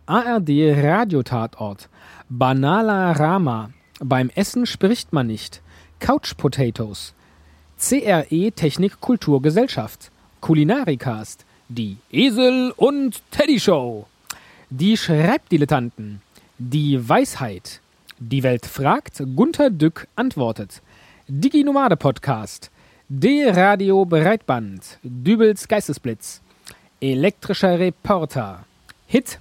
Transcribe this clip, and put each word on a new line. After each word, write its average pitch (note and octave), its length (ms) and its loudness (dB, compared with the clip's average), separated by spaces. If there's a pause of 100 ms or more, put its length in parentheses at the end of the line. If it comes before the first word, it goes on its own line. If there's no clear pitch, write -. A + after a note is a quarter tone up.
A G#3+ 160 0
R A#3 180 0
D D3+ 320 2
Radiotatort, C#3 1200 -2 (400)
Banala E3 840 2
Rama, D3 580 0 (300)
Beim B2+ 340 0
Essen A#3+ 320 -2
spricht - 460 -2
man C3 160 0
nicht, - 340 -10 (380)
Couch - 360 -2
Potatoes, A#2 760 -4 (640)
C - 260 0
R F3+ 300 0
E F#3 180 2
Technik F3 500 -2
Kultur D3+ 400 2
Gesellschaft, D3+ 680 -2 (300)
Kulinarikast, D3+ 1080 0 (220)
die A2 280 -8 (140)
Esel B3+ 640 2
und C4+ 540 0
Teddy D4 300 2
Show, B2 460 0 (640)
die F3+ 280 0
Schreibdilettanten, D3 1200 0 (380)
die B2+ 500 -2
Weisheit, C#3+ 720 -2 (380)
die B2+ 240 -4
Welt B2 240 0
fragt, D#3 560 -2 (140)
Gunter C#4 340 2
Dück D#3+ 460 -2
antwortet, B2 640 -4 (460)
Digi A3 340 2
Nomade C#4 340 2
Podcast, A#2 720 -4 (380)
D-Radio G3 960 2
Breitband, D#3 1000 -2
Dübels G3+ 640 0
Geistesblitz, - 720 -6 (580)
Elektrischer F3 800 0
Reporter, D#3 840 -4 (420)
Hit - 340 -2